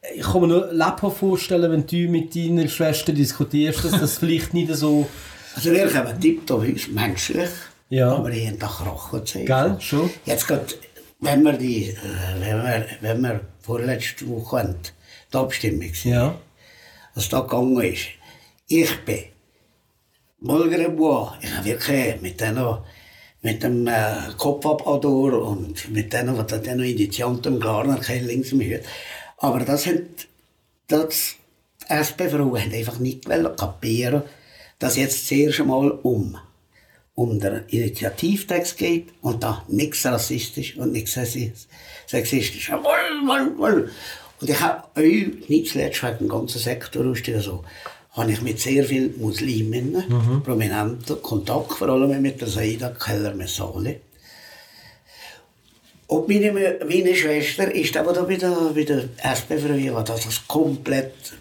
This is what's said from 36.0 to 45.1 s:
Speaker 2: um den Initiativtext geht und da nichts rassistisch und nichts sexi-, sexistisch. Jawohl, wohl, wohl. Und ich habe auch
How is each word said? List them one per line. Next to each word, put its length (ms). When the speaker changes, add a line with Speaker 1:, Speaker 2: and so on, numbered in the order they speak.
Speaker 2:
um 240
den 300
Initiativtext 1120
geht 300
und 220
da 260
nichts 380
rassistisch 720
und 140
nichts 220
sexi-, 380
sexistisch. 640
Jawohl, 560
wohl, 320
wohl. 320
Und 80
ich 120
habe 240
auch 540